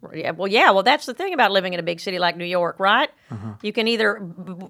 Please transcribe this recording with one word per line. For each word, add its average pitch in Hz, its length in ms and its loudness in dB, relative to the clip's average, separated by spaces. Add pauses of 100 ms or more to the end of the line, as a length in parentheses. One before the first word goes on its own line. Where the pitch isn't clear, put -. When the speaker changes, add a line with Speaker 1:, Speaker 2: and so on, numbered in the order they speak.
(140)
Speaker 1:
Yeah, 156 180 -6
well, 175 180 -4
yeah, 240 220 6
well, 196 120 4
that's 277 220 4
the 254 80 -8
thing 370 200 -6
about 240 200 4
living 185 200 0
in 170 60 -6
a 165 40 -4
big 170 180 -4
city 185 180 -4
like 175 160 0
New 170 80 -8
York, 175 340 -2
right? 214 320 2 (220)
Speaker 2:
Uh-huh. 107 300 -10
Speaker 1:
You 208 100 -6
can 220 160 0
either 214 320 0
b-, 180 340 -12 (160)